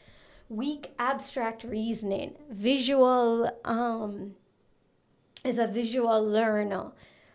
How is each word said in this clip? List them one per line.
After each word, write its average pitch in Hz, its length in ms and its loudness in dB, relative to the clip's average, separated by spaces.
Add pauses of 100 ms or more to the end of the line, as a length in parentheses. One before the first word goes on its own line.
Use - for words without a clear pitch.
(480)
weak 285 500 -6
abstract 240 680 -4
reasoning, 220 720 -4 (140)
visual, 247 1000 4 (140)
um, 226 720 -4 (1080)
is 247 160 -2
a 226 80 2
visual 226 580 0
learner, 208 640 0 (440)